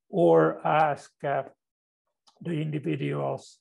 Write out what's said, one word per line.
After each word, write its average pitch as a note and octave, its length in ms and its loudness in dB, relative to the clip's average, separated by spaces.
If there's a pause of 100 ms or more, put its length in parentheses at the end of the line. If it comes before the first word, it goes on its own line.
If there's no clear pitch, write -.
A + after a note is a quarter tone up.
or E3 560 4
ask, D#3 460 0 (160)
uh, C#3 160 -2 (960)
the E3+ 100 -8
individuals D3 1080 -6